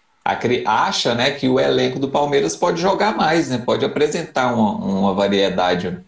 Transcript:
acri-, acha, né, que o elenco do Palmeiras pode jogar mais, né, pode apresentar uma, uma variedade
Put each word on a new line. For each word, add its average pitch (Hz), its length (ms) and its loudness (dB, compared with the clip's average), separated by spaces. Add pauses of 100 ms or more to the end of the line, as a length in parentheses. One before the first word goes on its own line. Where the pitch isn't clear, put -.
(240)
acri-, 117 420 0
acha, 131 500 0
né, 131 160 0
que 135 180 -4
o 127 100 2
elenco 131 400 0
do 135 100 -2
Palmeiras 143 460 0
pode 175 260 0
jogar 196 340 0
mais, 160 340 0
né, 123 100 -2
pode 113 260 0
apresentar 143 680 -2
uma, 110 220 2
uma 98 380 0
variedade 90 960 0